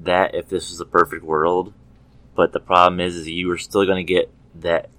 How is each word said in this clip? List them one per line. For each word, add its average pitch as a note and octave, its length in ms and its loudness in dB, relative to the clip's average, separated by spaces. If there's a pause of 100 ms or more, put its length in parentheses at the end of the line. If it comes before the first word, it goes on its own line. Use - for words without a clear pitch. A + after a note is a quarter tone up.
that F2+ 320 0
if E2+ 140 -6
this F2+ 200 -6
was E2+ 100 -14
a E2+ 60 -10
perfect D#2+ 380 2
world, E2 500 0 (600)
but F2 180 2
the - 60 -4
problem F2+ 400 4
is, F2 160 -4
is D#2+ 120 -12
you F2+ 240 -4
are F2 60 -4
still G2 280 0
gonna F#2 180 0
get F2 280 0 (300)
that, E2+ 360 -2